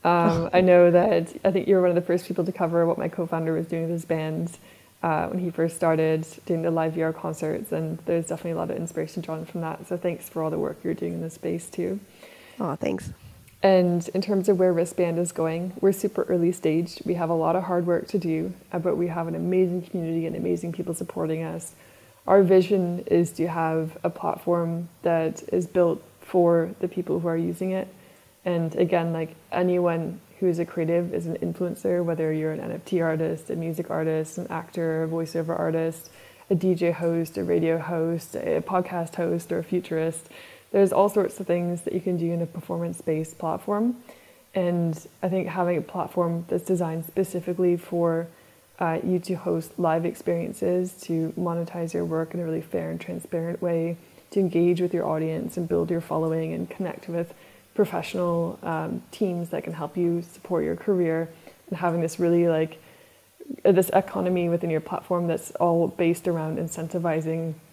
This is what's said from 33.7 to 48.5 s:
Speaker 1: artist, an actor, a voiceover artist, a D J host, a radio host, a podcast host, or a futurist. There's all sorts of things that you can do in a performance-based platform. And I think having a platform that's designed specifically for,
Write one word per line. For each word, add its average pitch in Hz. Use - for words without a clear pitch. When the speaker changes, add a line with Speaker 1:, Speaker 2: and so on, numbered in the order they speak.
Speaker 1:
artist, 160
an 175
actor, 165
a 160
voiceover 165
artist, 165
a 196
D 185
J 170
host, 165
a 190
radio 165
host, 165
a 165
podcast 180
host, 170
or 170
a 170
futurist. 165
There's 196
all 202
sorts 202
of 190
things 175
that -
you 180
can 180
do 170
in 170
a 170
performance-based 165
platform. 208
And 175
I 190
think 185
having 175
a 151
platform 170
that's 175
designed 165
specifically 180
for, 170